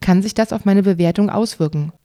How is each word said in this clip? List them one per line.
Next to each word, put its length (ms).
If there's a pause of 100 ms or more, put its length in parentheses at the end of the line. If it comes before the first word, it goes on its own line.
kann 220
sich 120
das 180
auf 120
meine 200
Bewertung 440
auswirken." 600 (140)